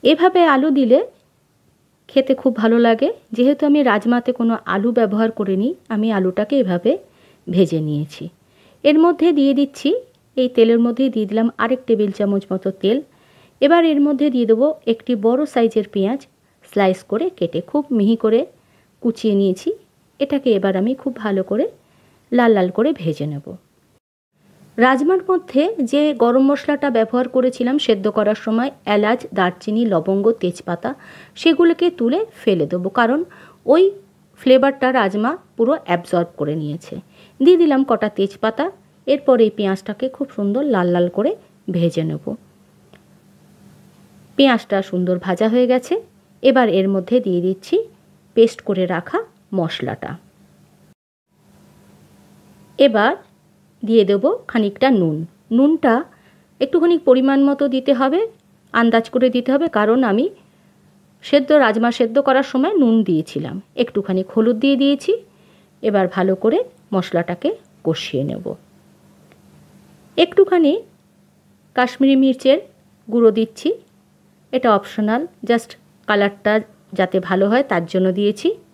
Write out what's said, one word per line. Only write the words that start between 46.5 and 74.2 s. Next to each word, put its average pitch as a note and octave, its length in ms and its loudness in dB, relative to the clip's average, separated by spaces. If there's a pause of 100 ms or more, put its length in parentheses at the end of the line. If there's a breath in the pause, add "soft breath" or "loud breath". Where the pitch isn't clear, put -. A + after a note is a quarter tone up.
এর F#3+ 200 0
মধ্যে G3 260 -2 (100)
দিয়ে F3+ 160 0
দিচ্ছি F#3+ 340 -4 (600)
পেস্ট A3+ 260 2
করে F#3 220 -2 (120)
রাখা F3+ 240 -6 (340)
মশলাটা। D#3+ 580 -6 (2750)
এবার A#3 340 4 (720)
দিয়ে A3+ 220 4
দেব G3 180 0 (240)
খানিকটা A3 440 0
নুন। E3+ 260 2 (340)
নুনটা C#4 420 2 (680 soft breath)
একটুখানি E4+ 340 0 (120)
পরিমাণ C4+ 320 4 (100)
মতো C#4 180 -2
দিতে C4 260 -2
হবে, C4+ 260 0 (540)
আন্দাজ A3+ 400 2
করে B3+ 160 2
দিতে B3 220 -4
হবে, C#4+ 160 0 (100)
কারণ G#3+ 260 2
আমি A3 220 0 (1000 soft breath)
সেদ্ধ, C#4+ 280 0
রাজমা A#3+ 400 4
সেদ্ধ A3+ 240 -2 (120)
করার C4+ 240 2
সময় C#4+ 300 0
নুন A3+ 220 4
দিয়েছিলাম। D#3 520 -4 (200)
একটুখানি G3 460 -4 (100)
হলুদ A3+ 320 0
দিয়ে C#4 180 2
দিয়েছি। C#4+ 300 0 (720 soft breath)
এবার G3+ 220 0 (100)
ভালো F#3+ 200 0
করে A3+ 220 0 (360)
মশলাটাকে F3 560 -4 (340)
কষিয়ে D#3 400 -4
নেব। - 220 -8 (1700)
একটুখানি F4 560 4 (1040)
কাশ্মীরি C4+ 400 2
মির্চের C4+ 440 2 (480)
গুঁড়ো A3+ 240 4
দিচ্ছি, A3 380 -4 (840)